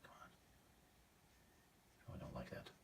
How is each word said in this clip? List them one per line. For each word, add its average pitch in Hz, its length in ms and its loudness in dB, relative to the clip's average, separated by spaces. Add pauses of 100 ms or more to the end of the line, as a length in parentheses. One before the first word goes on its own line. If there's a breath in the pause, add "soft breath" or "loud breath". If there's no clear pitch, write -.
come - 180 -4
on. - 80 -2 (1800)
Oh, - 60 4
I - 40 6
don't - 160 6
like - 160 8
that. - 180 6 (140)